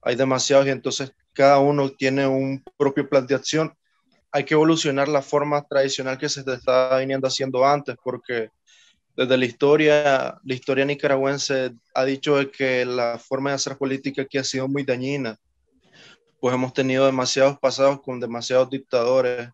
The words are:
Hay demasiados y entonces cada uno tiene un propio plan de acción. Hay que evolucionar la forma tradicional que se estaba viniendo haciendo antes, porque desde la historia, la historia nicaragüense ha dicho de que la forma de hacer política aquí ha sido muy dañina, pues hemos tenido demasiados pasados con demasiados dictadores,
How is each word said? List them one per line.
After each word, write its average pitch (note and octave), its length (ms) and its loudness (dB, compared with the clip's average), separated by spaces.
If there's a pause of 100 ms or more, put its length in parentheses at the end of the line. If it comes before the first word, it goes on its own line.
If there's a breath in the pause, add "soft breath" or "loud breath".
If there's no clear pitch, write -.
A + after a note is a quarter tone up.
Hay B2 160 -2
demasiados C3+ 500 2
y C#3 40 0
entonces C3 420 -6 (220)
cada C#3 240 6
uno C#3+ 320 2
tiene C3+ 360 -2
un C3+ 380 -2 (140)
propio C#3 280 0
plan C3+ 200 0
de C3+ 80 0
acción. D#3 400 -4 (580)
Hay C#3 120 -2
que D#3 100 -2
evolucionar D3+ 520 4
la D3 140 2
forma D3 420 -2
tradicional C3+ 540 -2
que C#3+ 140 -4
se C#3 100 -6
estaba C3 600 0
viniendo C3+ 260 -2
haciendo C3 360 -2
antes, C#3+ 400 2
porque A#2+ 480 -6 (680 soft breath)
desde B2+ 200 2
la B2+ 80 2
historia, D3 1000 2
la C3 120 -6
historia C3 320 -2
nicaragüense C3+ 880 -2 (220)
ha B2+ 100 0
dicho C#3 320 0
de C#3 140 0
que B2+ 360 -2
la A#2+ 320 -2
forma C3+ 320 -4
de C#3 60 -2
hacer C3+ 200 -6
política C3+ 460 -4
aquí C3+ 160 -4
ha C3 60 -4
sido C3 220 -4
muy C#3 180 -4
dañina, B2+ 520 -4 (1040 soft breath)
pues B2+ 140 0
hemos B2+ 180 -2
tenido C3 320 0
demasiados C3 540 2
pasados C#3 420 0
con B2+ 200 -10
demasiados B2 500 -2
dictadores, B2 840 -2